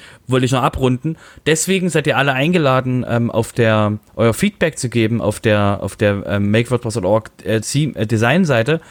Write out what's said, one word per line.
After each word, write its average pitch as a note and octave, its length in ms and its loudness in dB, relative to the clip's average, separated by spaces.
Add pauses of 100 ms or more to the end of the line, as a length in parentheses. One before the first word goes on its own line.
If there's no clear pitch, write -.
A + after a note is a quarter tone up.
(280)
wollte B2+ 180 2
ich A#2+ 60 0
noch C3 100 0
abrunden. C3 560 -2 (300)
Deswegen F3+ 420 0
seid D3+ 160 0
ihr C3+ 100 0
alle C3+ 180 2
eingeladen, C3 760 0
ähm, A#2+ 220 0
auf - 220 -4
der, G#2+ 440 2 (180)
euer A2+ 200 2
Feedback F#3 420 -2
zu B2+ 100 -6
geben A2+ 320 0
auf G2+ 200 -2
der, G#2 420 2
auf F#2+ 140 -8
der, G2+ 320 0
ähm, G2+ 240 0
Make A#2 180 2
WordPress A#2 240 -2
dot G#2 120 -4
org, G#2+ 260 0 (120)
äh, A2 180 -2
Theme-, C#3 340 -4
äh, G#2+ 100 -2
Design-Seite, C3 840 0